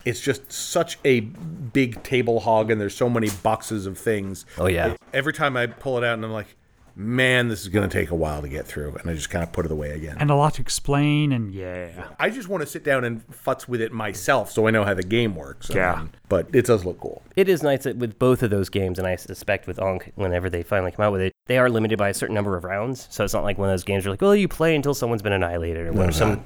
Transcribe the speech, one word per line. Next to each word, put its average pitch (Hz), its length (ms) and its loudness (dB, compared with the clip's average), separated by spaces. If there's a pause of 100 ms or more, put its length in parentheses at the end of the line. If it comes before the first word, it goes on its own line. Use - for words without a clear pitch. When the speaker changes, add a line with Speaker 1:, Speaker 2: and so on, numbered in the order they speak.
Speaker 1:
it's 120 140 -2
just - 300 -4
such - 540 -2
a 127 160 6
big 117 840 -2
table 117 360 2
hog, 110 300 4
and 110 100 2
there's 101 160 -4
so 123 140 2
many 113 180 2 (140)
boxes 107 420 -2
of 95 140 -8
things. 98 480 -2 (100)
Speaker 2:
Oh, 90 100 0
yeah. 87 260 2
Speaker 1:
It, - 60 -10 (140)
every 139 220 -2
time 143 240 0
I 120 80 0
pull 123 320 -4
it 120 60 0
out, 117 100 2
and 110 100 -4
I'm 110 80 -6
like, 107 240 -8 (420)
"Man, 123 500 2
this 110 140 -4
is 92 60 -10
gonna 98 200 2
take 92 220 0
a 87 60 -2
while 76 260 -2
to 73 60 -8
get 73 180 -8
through," 73 340 -8
and 87 80 -6
I 82 60 -2
just 73 160 -6
kinda 85 160 -2
put 85 180 -4
it 78 60 -4
away 76 220 -4
again. 76 260 -10
Speaker 3:
And 147 120 2
a 143 40 6
lot 147 200 4
to - 80 -2
explain, 147 680 2
and 107 220 -2
yeah. 90 540 -10 (100)
Speaker 1:
I 165 100 2
just 220 200 -6
wanna 175 180 -4
sit - 180 -10
down 135 200 2
and 117 260 -4
futz - 380 -4
with 120 120 0
it 113 120 -2
myself 107 580 0
so 110 160 4
I 113 60 6
know 107 120 4
how 101 100 2
the 92 100 0
game 110 320 0
works. 71 340 -10
I - 60 -2
Speaker 3:
Yeah. 90 240 2
Speaker 1:
mean, 80 100 -8 (180)
but 85 240 2
it 127 140 4
does 104 180 4
look 90 160 -6
cool. - 220 -10 (140)
Speaker 2:
It 190 120 4
is 165 140 2
nice 139 220 2
that 123 120 -4
with 117 220 -4
both 127 240 4
of 113 80 2
those 98 180 2
games, 92 300 -2
and 92 80 -2
I 92 100 0
suspect - 520 -4
with 92 120 -8
Ankh, 95 360 -2
whenever 90 340 0
they 87 140 -2
finally 92 260 0
come 104 140 -2
out 104 80 4
with 95 100 0
it, 95 100 0 (140)
they 127 100 2
are 127 140 6
limited 110 280 2
by 101 100 2
a 98 60 0
certain - 200 -4
number 101 220 0
of 85 80 -6
rounds. 104 460 -4
So - 140 -4
it's 101 80 0
not 104 120 0
like 98 140 0
one 98 100 2
of 95 40 4
those 92 120 0
games 98 200 0
where, 98 80 -2
like, 98 80 -6
"Well, 202 140 6
you 202 140 4
play 160 260 2
until 143 180 2
someone's 117 300 -2
been 101 100 2
annihilated," 85 540 0
or 82 60 -2
Speaker 1:
No, 90 180 4
Speaker 2:
some 101 360 2